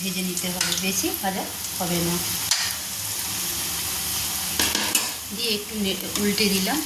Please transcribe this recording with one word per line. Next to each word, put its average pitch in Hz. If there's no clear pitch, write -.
ভেজে 185
নিতে 180
হবে, 180
বেশি 190
ভাজা 196
হবে 175
না। 170
দিয়ে 233
একটু 214
নে-, 196
উল্টে 208
দিলাম। 196